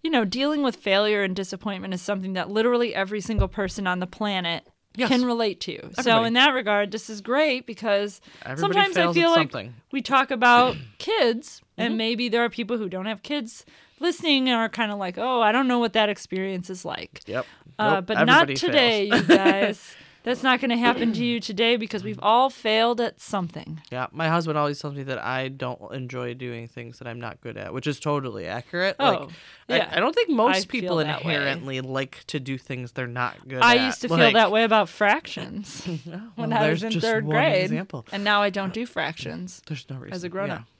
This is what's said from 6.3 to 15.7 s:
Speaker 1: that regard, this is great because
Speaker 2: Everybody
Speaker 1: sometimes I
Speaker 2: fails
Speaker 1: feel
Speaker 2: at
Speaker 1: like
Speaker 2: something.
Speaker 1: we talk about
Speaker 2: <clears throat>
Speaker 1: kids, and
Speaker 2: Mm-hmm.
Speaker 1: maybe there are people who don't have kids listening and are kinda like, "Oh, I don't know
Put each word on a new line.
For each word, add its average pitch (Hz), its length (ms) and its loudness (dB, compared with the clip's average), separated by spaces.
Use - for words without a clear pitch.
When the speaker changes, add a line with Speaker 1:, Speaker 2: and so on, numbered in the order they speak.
Speaker 1:
that 254 200 6
regard, 208 380 0
this 220 180 -8
is 208 120 -10
great 254 440 0
because 202 560 -2
Speaker 2:
Everybody 135 180 -8
Speaker 1:
sometimes 392 220 2
I - 60 4
Speaker 2:
fails 240 140 2
Speaker 1:
feel 339 140 4
Speaker 2:
at 330 60 4
Speaker 1:
like 320 160 2
Speaker 2:
something. 117 220 -10
Speaker 1:
we 269 100 -4
talk 269 300 2
about 240 440 6
Speaker 2:
<clears throat> - 120 -20
Speaker 1:
kids, 277 640 0
and 226 140 0
Speaker 2:
Mm-hmm. 220 60 -2
Speaker 1:
maybe 233 300 -2
there 233 160 2
are 233 60 0
people 233 280 -4
who 208 100 -6
don't 185 180 -8
have 214 160 -8
kids 277 420 -8
listening 294 480 2
and 240 100 2
are 226 100 0
kinda 214 280 -4
like, 185 200 -6
"Oh, 240 240 0
I 214 120 4
don't 262 160 2
know 247 100 4